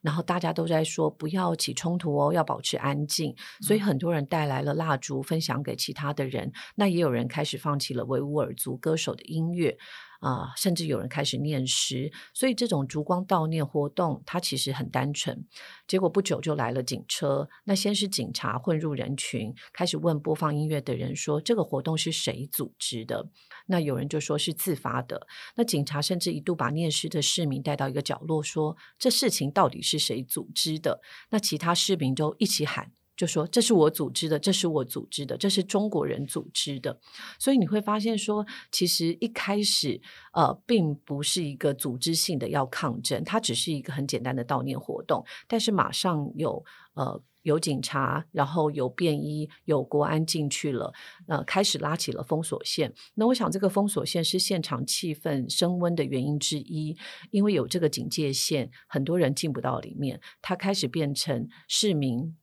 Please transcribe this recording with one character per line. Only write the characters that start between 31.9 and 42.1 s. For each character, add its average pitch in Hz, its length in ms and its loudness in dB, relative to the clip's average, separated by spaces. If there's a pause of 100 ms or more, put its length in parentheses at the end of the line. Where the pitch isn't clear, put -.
民 131 180 2
都 151 240 0
一 175 60 4
起 175 200 0
喊， - 260 -6 (260)
就 175 100 2
说 156 200 2
：“这 - 120 4
是 226 140 6
我 160 160 10
组 151 200 -2
织 151 200 -2
的， 151 100 2
这 196 140 4
是 180 160 2
我 143 160 2
组 - 220 -8
织 - 180 -6
的， - 100 -4
这 196 140 0
是 196 120 4
中 202 280 0
国 151 160 0
人 143 200 -2
组 147 280 -6
织 139 260 -4
的。” 127 180 -6 (420)
所 269 140 4
以 269 40 8
你 180 100 6
会 208 140 2
发 208 180 2
现 220 180 0
说， 208 280 0 (260)
其 180 160 2
实 170 320 2
一 233 80 0
开 208 340 0
始， 151 380 2 (320)
呃， 151 220 4 (120)
并 170 300 4
不 143 260 -6
是 170 220 0
一 143 100 -4
个 139 200 2
组 127 240 -4
织 165 180 0